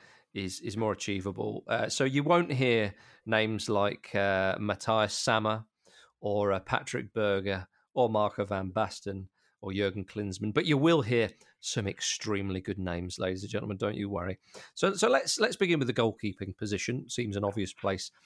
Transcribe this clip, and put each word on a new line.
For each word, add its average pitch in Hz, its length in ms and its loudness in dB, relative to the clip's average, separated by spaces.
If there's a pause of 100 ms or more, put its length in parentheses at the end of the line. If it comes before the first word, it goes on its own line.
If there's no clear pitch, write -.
(340)
is, 95 280 -6
is 104 160 -6
more 110 160 0
achievable. 101 760 -4
Uh, 113 220 0
so - 160 0
you 135 180 2
won't 170 300 4
hear 117 420 4 (300)
names 110 420 2
like, 104 480 0
uh, 95 420 2
Matthias 107 640 0
Sammer 110 440 0 (560)
or, 101 320 2
uh, 95 80 0
Patrick 123 520 -4
Berger 98 540 0 (260)
or 127 140 4
Marco 104 380 2
van 95 260 -4
Basten 98 540 -4 (340)
or 98 140 -8
Jurgen 98 320 0
Klinsmann, 104 480 -4
but 165 140 2
you 151 100 4
will 160 240 6
hear 117 300 2 (300)
some - 260 -2
extremely 98 760 -2
good 95 160 -4
names, 90 400 -4
ladies 92 240 -2
and 104 100 -10
gentlemen. 104 240 -4
Don't 104 200 -2
you 104 120 -2
worry. 95 300 -4 (380)
So, - 180 2
so 202 160 4
let's, - 300 2
let's - 160 2
begin 175 240 2
with 131 80 2
the 123 80 0
goalkeeping 104 600 0
position. 110 540 -4
Seems 110 260 -4
an 101 80 -2
obvious 101 300 -2
place - 380 -2 (140)